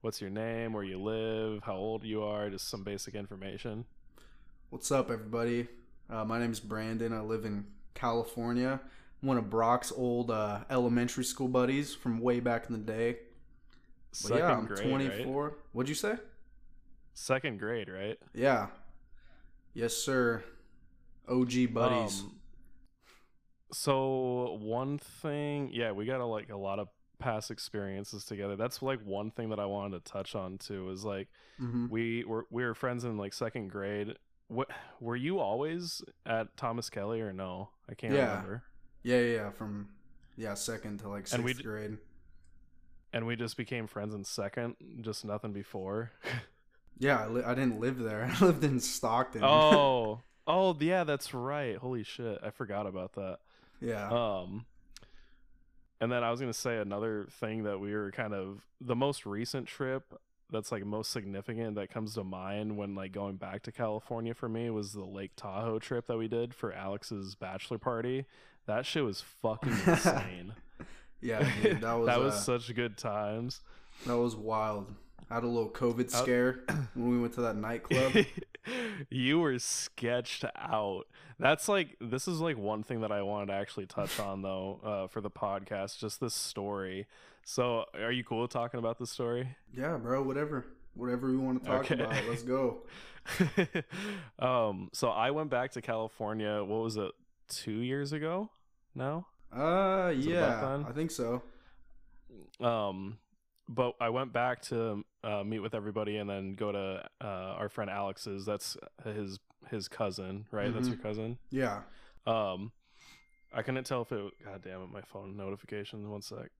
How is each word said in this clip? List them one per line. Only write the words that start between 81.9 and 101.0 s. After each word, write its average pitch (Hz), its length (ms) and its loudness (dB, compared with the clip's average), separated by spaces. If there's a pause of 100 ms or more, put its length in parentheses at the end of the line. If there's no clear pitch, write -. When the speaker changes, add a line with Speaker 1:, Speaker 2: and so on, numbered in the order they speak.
Speaker 1:
this 120 300 -2
is, 165 120 0
like, 160 180 0
one 107 240 0
thing 117 180 -4
that 107 100 0
I 101 120 2
wanted 101 240 -2
to 98 80 -2
actually 98 320 -4
touch 98 340 -2
on, 98 220 -2
though, 95 420 -4
uh, 101 240 -2
for 110 140 -6
the 101 80 -4
podcast, 98 680 -4
just 110 220 -6
this 120 140 -2
story. 98 720 -4 (360)
So, 120 520 2
are 113 180 0
you 123 100 0
cool 117 200 0
with 120 80 -2
talking 120 280 -2
about 117 200 0
this 120 120 -6
story? 123 460 -2 (180)
Speaker 2:
Yeah, 147 220 -2
bro, 127 260 0
whatever. 139 440 -2 (280)
Whatever 123 360 0
we 131 80 6
wanna 131 220 2
talk - 300 2
Speaker 1:
Okay. 160 40 8
Speaker 2:
about, 131 200 2 (140)
let's 120 140 0
go. 127 400 2 (560)
Speaker 1:
<laughs> 170 120 6 (880)
Um, 110 540 4
so - 160 2
I 113 220 4
went 151 200 0
back 127 220 2
to 117 100 -6
California, 110 840 0
what 107 180 0
was 113 140 0
it, 104 140 0 (380)
two 110 320 -4
years 139 320 -2
ago 165 380 -2 (440)
now? 143 320 -2 (280)
Speaker 2:
Uh, 180 600 4
Speaker 1:
Is 135 120 2
it 160 40 2
Speaker 2:
yeah, 151 280 4
Speaker 1:
about 135 240 0
then? 143 40 -4
Speaker 2:
I 120 80 -6
think 156 160 0